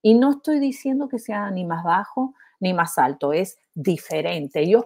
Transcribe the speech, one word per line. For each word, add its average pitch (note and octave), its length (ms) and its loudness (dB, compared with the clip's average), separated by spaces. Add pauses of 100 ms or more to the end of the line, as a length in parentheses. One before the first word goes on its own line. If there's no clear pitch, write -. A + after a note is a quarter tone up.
Y A3 140 6
no C4 160 4
estoy C#4+ 280 0
diciendo C4+ 500 -2
que A#3+ 100 -6
sea G#3 320 -8
ni F#3 140 -6
más E3+ 180 -6
bajo G3+ 500 -2 (260)
ni F#3 140 0
más E3+ 240 0
alto, C#3 360 2
es F3+ 240 -2 (160)
diferente. D#3 880 -2
Ellos G#3 240 4